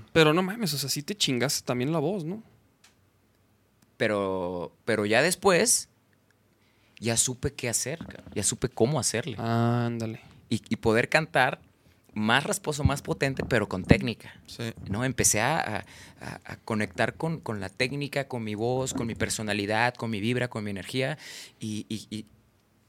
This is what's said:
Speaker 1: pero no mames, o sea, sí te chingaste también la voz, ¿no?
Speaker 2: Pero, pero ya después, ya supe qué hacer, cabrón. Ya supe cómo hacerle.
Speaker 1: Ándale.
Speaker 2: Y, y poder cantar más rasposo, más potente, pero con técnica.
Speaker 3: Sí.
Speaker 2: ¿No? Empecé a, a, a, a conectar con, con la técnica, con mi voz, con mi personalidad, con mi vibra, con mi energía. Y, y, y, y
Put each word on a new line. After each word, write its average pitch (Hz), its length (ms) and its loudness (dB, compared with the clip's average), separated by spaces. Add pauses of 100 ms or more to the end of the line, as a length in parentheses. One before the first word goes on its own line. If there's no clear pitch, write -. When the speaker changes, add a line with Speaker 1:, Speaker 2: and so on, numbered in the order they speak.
(120)
Speaker 1:
pero 156 200 6
no 180 120 2
mames, 190 300 -4
o 139 40 -4
sea, 135 100 -4
sí 143 140 -4
te 208 140 -6
chingaste 131 500 0
también 123 240 -2
la 165 80 -2
voz, 165 260 -2
¿no? 185 160 -8 (1600)
Speaker 2:
Pero, 95 880 -2
pero 113 220 0
ya 110 160 4
después, 185 680 2 (1120)
ya 113 160 0
supe 131 360 -2
qué - 160 -6
hacer, 123 300 -4
cabrón. - 360 -16
Ya 104 80 -2
supe - 260 -2
cómo 131 300 2
hacerle. 110 400 -2
Speaker 1:
Ándale. 117 840 0 (280)
Speaker 2:
Y, 110 200 -2
y 110 80 -2
poder 113 320 2
cantar 151 520 2 (540)
más 113 300 4
rasposo, 147 400 -2
más 139 160 2
potente, 139 480 -2
pero 107 200 2
con 92 160 -4
técnica. 117 500 6 (120)
Speaker 3:
Sí. - 180 -10 (260)
Speaker 2:
¿No? 107 140 -2
Empecé 110 360 2
a, 143 180 2
a, 104 180 -4 (440)
a, - 240 -12
a - 200 -12
conectar 110 500 -2
con, 160 260 -6
con 107 200 -6
la 95 100 -8
técnica, 139 580 -4
con 117 160 -8
mi 107 100 -6
voz, 127 380 -2
con - 140 -4
mi 110 80 -6
personalidad, 107 800 0
con 117 160 -6
mi 107 100 -4
vibra, 123 280 -2
con 113 160 -8
mi 104 60 -6
energía. 127 460 -4 (440)
Y, 107 280 -6
y, 107 220 -8
y, 107 80 -8
y 110 80 -14 (640)